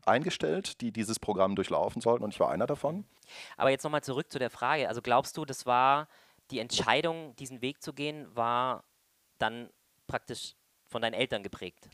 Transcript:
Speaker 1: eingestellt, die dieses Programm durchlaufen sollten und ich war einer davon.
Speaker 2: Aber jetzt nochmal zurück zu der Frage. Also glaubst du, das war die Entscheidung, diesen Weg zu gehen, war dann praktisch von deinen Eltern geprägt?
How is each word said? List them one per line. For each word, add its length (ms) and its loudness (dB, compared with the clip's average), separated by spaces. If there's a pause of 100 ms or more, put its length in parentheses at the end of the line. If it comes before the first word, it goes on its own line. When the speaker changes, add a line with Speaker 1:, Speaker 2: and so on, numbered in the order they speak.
Speaker 1:
eingestellt, 760 2
die 100 -2
dieses 300 -2
Programm 340 2
durchlaufen 480 0
sollten 220 4
und 100 -6
ich 60 0
war 100 4
einer 160 0
davon. 380 -4 (520)
Speaker 2:
Aber 140 4
jetzt 140 0
nochmal 180 -2
zurück 280 -4
zu 100 -4
der 100 0
Frage. 380 0
Also 140 -4
glaubst 340 2
du, 80 -4
das 220 -8
war 420 4 (420)
die 80 -4
Entscheidung, 800 0
diesen 260 -14
Weg 180 -4
zu 120 -10
gehen, 420 -6
war 480 0 (560)
dann 320 -2 (380)
praktisch 480 -8 (320)
von 120 -6
deinen 140 0
Eltern 300 0
geprägt? 500 -14